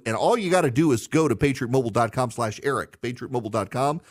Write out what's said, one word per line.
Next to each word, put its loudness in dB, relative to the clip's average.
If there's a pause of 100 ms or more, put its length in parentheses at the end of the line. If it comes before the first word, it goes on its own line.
And -2
all 2
you -4
gotta 4
do 4
is 0
go 2
to 2
patriot -2
mobile 2
dot 2
com -2
slash -4
Eric, -4
patriot -8
mobile -4
dot -2
com -2 (100)